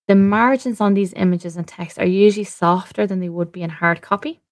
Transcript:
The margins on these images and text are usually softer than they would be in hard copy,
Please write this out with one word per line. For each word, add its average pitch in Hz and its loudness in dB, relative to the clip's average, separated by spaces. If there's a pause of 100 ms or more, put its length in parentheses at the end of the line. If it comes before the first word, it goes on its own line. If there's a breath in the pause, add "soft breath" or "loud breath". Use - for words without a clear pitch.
The 202 4
margins 226 2
on 202 2
these 196 -2
images 180 -2
and 170 -6
text - -14
are 190 0
usually 202 4
softer 185 -2
than 190 -4
they 175 -6
would 170 -6
be 180 -12
in 165 -6
hard 165 -2
copy, 302 -6